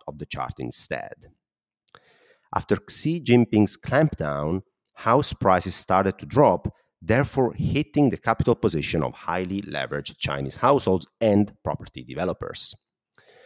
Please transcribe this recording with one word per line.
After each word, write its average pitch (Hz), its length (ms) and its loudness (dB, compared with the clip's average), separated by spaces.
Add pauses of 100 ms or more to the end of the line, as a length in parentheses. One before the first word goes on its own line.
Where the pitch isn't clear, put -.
of 76 100 -12
the 73 80 -12
chart 64 320 -8
instead. - 680 -10 (1300)
After 101 200 -2 (140)
Xi 165 320 -4
Jinping's 117 560 4
clampdown, 82 880 0 (320)
house 131 360 2
prices 92 440 2
started 95 420 0
to - 80 -16
drop, 101 480 2 (280)
therefore 127 520 0
hitting - 560 0
the 85 80 0
capital 117 360 0
position 82 500 -2
of 62 100 -4
highly 92 480 -6
leveraged 71 560 -8
Chinese 69 400 -6
households 120 500 2 (140)
and 104 320 2 (100)
property 73 400 -8
developers. 73 720 -6 (720)